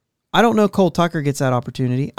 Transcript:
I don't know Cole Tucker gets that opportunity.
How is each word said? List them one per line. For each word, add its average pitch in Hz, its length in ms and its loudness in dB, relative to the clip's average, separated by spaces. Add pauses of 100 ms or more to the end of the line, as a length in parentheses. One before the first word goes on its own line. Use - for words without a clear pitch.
(340)
I 196 100 4
don't 226 120 2
know 214 120 4
Cole 190 240 2
Tucker 170 320 -2
gets 139 160 -2
that 131 140 0
opportunity. 127 640 -4